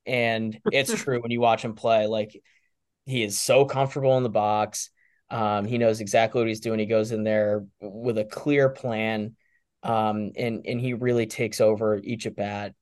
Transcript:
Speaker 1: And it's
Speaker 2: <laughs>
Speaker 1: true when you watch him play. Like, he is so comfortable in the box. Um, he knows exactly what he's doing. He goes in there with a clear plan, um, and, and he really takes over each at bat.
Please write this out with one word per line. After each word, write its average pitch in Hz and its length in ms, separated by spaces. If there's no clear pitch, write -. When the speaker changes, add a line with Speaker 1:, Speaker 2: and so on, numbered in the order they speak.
Speaker 1:
And 113 540
it's 127 240
Speaker 2:
<laughs> 101 80
Speaker 1:
true 123 180
when 117 120
you 120 80
watch 113 240
him 113 100
play. 110 320
Like, 110 340
he 127 180
is 101 120
so 131 280
comfortable 135 520
in 127 60
the 123 60
box. 107 640
Um, 104 360
he 120 140
knows 110 220
exactly 113 400
what 113 60
he's 110 140
doing. 110 180
He 107 80
goes 110 240
in 107 140
there 107 400
with 110 380
a 107 60
clear 143 440
plan, 110 680
um, 107 540
and, 117 300
and 117 140
he 123 140
really 120 320
takes 113 340
over 107 380
each 113 280
at 107 100
bat. 101 460